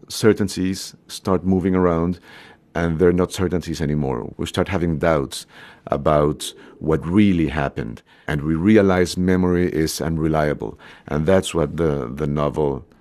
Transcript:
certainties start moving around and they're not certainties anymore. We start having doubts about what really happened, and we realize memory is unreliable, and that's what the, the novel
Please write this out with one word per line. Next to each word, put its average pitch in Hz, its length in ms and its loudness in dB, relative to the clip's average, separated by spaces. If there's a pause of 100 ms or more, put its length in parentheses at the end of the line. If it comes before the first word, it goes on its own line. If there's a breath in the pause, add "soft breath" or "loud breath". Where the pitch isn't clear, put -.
(120)
certainties 95 840 0 (120)
start 92 360 -2
moving 92 320 2
around 87 440 0 (540 loud breath)
and 82 240 -2
they're 87 140 6
not 90 220 0
certainties 85 480 -4
anymore. 71 560 -4
We - 80 -6
start - 240 -4
having 85 300 -2
doubts 76 460 0 (420 loud breath)
about 73 640 0 (260 loud breath)
what 76 260 0
really 90 420 4
happened, 67 540 -6 (260 soft breath)
and 71 160 -2
we 80 120 0
realize 92 600 4
memory 90 560 2
is 78 260 -2
unreliable, 76 800 -2 (280 loud breath)
and 76 180 -2
that's 92 280 2
what 76 240 -2
the, 73 300 -2
the 71 200 -6
novel 71 580 -2 (160 soft breath)